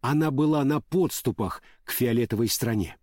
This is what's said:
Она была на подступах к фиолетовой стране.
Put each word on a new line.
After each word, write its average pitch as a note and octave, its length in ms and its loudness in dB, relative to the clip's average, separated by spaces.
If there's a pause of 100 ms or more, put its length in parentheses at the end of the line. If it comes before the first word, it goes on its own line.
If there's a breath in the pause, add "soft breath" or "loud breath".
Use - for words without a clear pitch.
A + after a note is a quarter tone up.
Она D3+ 300 2
была D3+ 320 2
на C#3+ 180 2
подступах - 800 -2 (220 soft breath)
к - 80 -12
фиолетовой A#2 580 2
стране. A2 540 -2